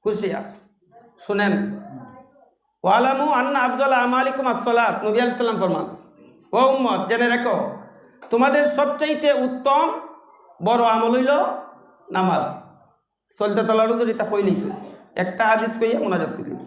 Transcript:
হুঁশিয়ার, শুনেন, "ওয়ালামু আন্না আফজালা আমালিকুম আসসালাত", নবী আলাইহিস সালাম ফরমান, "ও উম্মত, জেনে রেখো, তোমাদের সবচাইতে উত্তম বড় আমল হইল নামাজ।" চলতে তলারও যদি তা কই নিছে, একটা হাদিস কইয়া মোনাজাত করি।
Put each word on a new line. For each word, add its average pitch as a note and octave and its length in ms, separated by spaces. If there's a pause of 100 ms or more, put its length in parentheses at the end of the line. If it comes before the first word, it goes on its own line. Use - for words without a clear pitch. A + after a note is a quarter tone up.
হুঁশিয়ার, F#3+ 360 (840)
শুনেন, G3+ 540 (1040)
"ওয়ালামু C4 480
আন্না C4 260
আফজালা B3+ 380
আমালিকুম B3+ 500
আসসালাত", A#3 580
নবী G#3+ 140
আলাইহিস A#3+ 200
সালাম A3+ 220
ফরমান, F#3+ 360 (560)
"ও B3 140
উম্মত, B3+ 420
জেনে A#3 280
রেখো, A#3 400 (540)
তোমাদের C#4 340
সবচাইতে D4 680
উত্তম C4+ 580 (760)
বড় A#3 200
আমল A3+ 260
হইল C4 340 (680)
নামাজ।" F#3 540 (760)
চলতে G#3 240
তলারও A3 360
যদি A3+ 160
তা G#3 100
কই G3+ 180
নিছে, F#3 280 (440)
একটা F#3 320
হাদিস A3 220 (120)
কইয়া A#3 200
মোনাজাত F3 360
করি। - 200 (100)